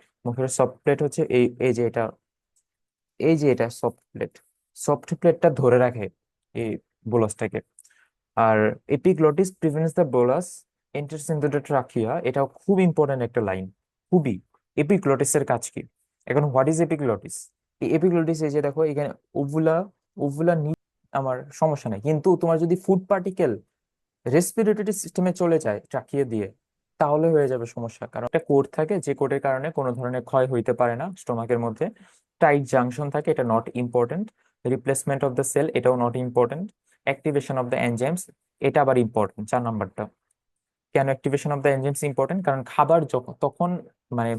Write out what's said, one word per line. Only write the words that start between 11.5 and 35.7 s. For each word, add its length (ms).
trachea, 500
এটাও 300
খুব 260
ইম্পর্টেন্ট 440
একটা 180
লাইন, 240
খুবই। 240
epiglottis-এর 680
কাজ 260
কি? 100
এখন 180
what 220
is 120
epiglottis? 560
এই 100
epiglottis, 520
এই 80
যে 100
দেখো 220
এখানে 260
ওভুলা, 440
ওভুলা 380
নি-, 260
আমার 240
সমস্যা 380
নেই, 120
কিন্তু 360
তোমার 220
যদি 160
ফুড 320
পার্টিকেল 440
রেসপিরেটরি 680
সিস্টেমে 400
চলে 260
যায় 280
ট্রাকিয়া 380
দিয়ে, 220
তাহলে 300
হয়ে 180
যাবে 180
সমস্যা। 420
কারণ 180
একটা 220
কোট 240
থাকে, 280
যে 160
কোটের 260
কারণে 300
কোনো 200
ধরনের 320
ক্ষয় 240
হইতে 260
পারে 220
না 100
স্টোমাকের 420
মধ্যে, 260
টাইট 240
জাংশন 440
থাকে, 220
এটা 140
not 280
important, 520
replacement 580
of 120
the 100
cell, 280